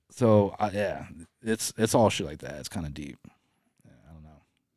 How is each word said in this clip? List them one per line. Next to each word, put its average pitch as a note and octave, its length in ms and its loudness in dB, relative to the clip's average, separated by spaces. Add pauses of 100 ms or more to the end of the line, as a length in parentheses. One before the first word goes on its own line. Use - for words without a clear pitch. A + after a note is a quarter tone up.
(100)
So G#2+ 480 4
I, G#2 120 -2
yeah, G2 340 -4 (380)
it's, A2 340 -4
it's A2 180 0
all A#2 160 6
shit - 160 -4
like D2+ 120 -10
that. - 200 -12
It's C2+ 100 -12
kinda D#2+ 200 -8
deep. C#2 300 -12 (680)
Yeah, F#2+ 80 -20 (160)
I D#2+ 60 -20
don't D#2 100 -20
know. D2+ 160 -20 (360)